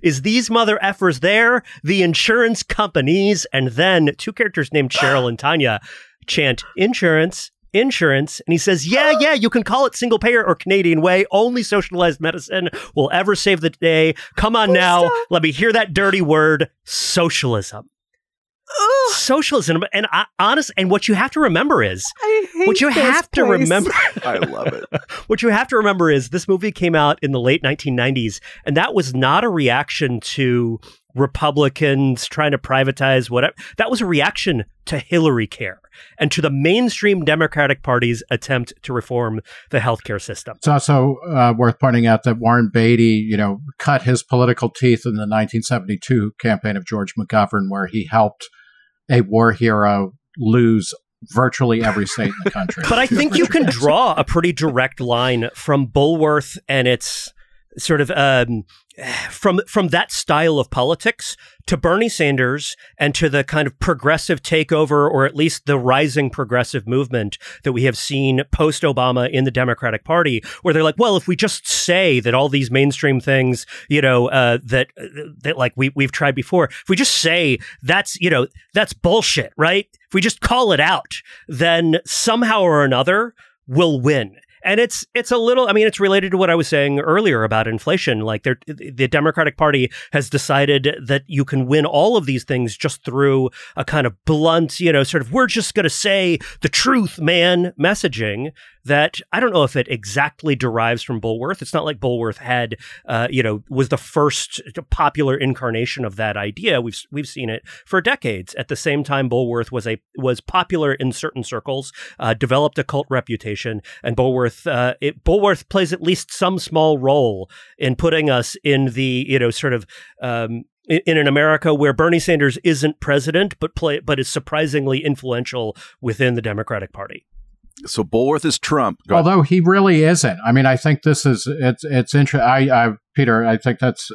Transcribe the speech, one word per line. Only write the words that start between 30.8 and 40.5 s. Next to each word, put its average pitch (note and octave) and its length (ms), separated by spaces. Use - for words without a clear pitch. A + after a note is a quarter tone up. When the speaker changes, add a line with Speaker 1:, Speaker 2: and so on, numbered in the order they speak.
Speaker 1:
Republicans C#3 1120
trying D3+ 260
to C#3 60
privatize C3+ 720
whatever. B2 240
That A3+ 140
was A#3+ 100
a A3 40
reaction D3 600
to D#3 120
Hillary C#3+ 480
Care F#2+ 340
and - 140
to E3 100
the D3 80
mainstream F#3+ 760
Democratic D3 600
Party's A#2+ 480
attempt B2 500
to C3 120
reform A#2 480
the C#3 100
healthcare A2 400
system. - 380